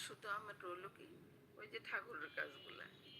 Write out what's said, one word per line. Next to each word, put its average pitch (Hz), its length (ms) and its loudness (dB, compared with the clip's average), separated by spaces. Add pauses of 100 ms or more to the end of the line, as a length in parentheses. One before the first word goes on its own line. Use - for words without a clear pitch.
শুধু - 200 -4 (120)
আমার 208 260 0
রইল 180 220 2 (120)
কি, - 100 -8 (520)
ওই 214 140 -4
যে 226 140 2
ঠাকুরের 196 500 4
কাজগুলা, - 480 0 (340)